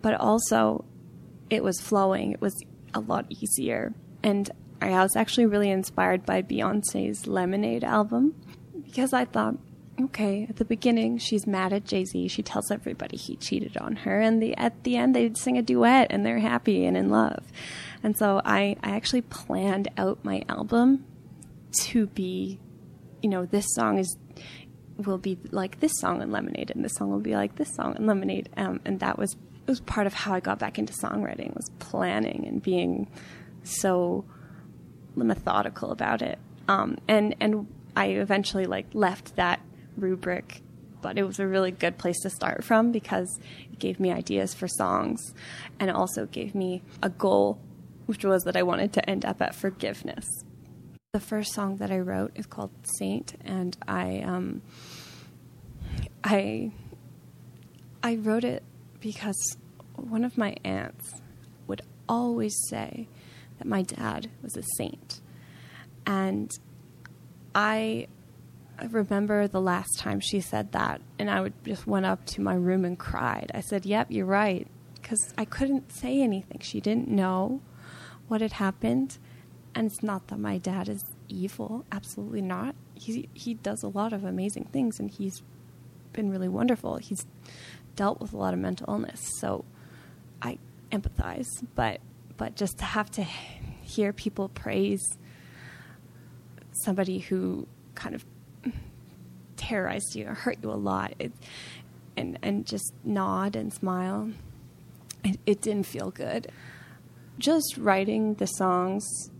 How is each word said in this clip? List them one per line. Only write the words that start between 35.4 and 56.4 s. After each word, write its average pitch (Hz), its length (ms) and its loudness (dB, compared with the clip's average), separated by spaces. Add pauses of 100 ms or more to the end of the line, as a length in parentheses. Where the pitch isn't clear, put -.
about - 300 0
it. - 160 -4 (280)
Um, - 300 2 (100)
and, 214 320 6
and 214 280 2 (280)
I 196 120 4
eventually, 196 580 2
like, 95 300 -2
left 202 420 2
that 175 240 4 (360)
rubric, 185 680 -2 (400)
but - 160 -2
it 196 60 4
was 190 140 -4
a 196 80 2
really 190 240 4
good 175 280 0
place 175 220 0
to 190 100 -2
start - 340 -2
from 226 260 6
because 190 480 -2 (320)
it - 80 -16
gave 185 220 -2
me 185 100 4
ideas - 440 0
for 185 120 -6
songs - 680 0 (440)
and 190 120 2
also 190 360 0
gave - 280 -8
me 185 280 -2 (200)
a 185 80 2
goal, 202 500 4 (460)
which 208 180 -4
was 190 180 6
that 185 140 0
I 180 80 4
wanted 190 300 2
to - 140 2
end 196 160 0
up - 160 -4
at - 140 0
forgiveness. - 720 -6 (840)
The 208 80 0
first 214 320 -4
song 196 260 -2
that 202 120 -4
I 190 80 0
wrote 185 380 -2
is 214 100 -8
called - 240 -8 (280)
Saint, 196 360 -4 (100)
and 180 320 -4 (120)
I, 185 320 -2
um, 185 420 -4 (1600)
I, 208 480 0 (1300)